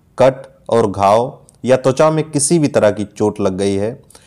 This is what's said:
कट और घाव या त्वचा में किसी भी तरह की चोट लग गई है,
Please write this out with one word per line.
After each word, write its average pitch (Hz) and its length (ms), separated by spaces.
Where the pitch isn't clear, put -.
कट 135 280
और 113 220
घाव 104 480
या 123 120
त्वचा 135 340
में 156 140
किसी 156 340
भी 147 100
तरह 107 220
की 104 160
चोट 104 340
लग 98 180
गई 98 160
है, 107 240